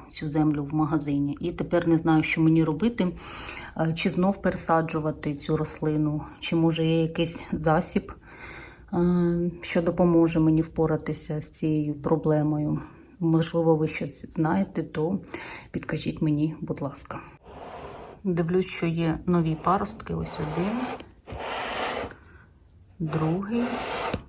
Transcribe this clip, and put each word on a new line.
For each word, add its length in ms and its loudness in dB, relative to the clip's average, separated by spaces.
цю 200 -6
землю 340 2
в 100 -8
магазині. 680 0
І 120 -4
тепер 360 0
не 100 6
знаю, 260 4
що 180 0
мені 220 6
робити. 500 0
Е, 160 2
чи 160 0
знов 320 0
пересаджувати 960 0
цю 220 -2
рослину, 680 0
чи, 160 -2
може, 300 4
є 160 4
якийсь 500 -2
засіб, 600 0
е, 580 2
що 200 -2
допоможе 580 4
мені 220 6
впоратися 800 -2
з 80 -8
цією 440 0
проблемою. 880 2
Можливо, 560 4
ви 120 2
щось 420 -6
знаєте, 540 0
то 360 -2
підкажіть 500 -4
мені, 400 2
будь 200 -6
ласка. 380 -4
Дивлюсь, 420 2
що 200 -6
є 400 0
нові 380 2
паростки. 500 0
Ось 260 -4
один, 320 -2
другий 640 0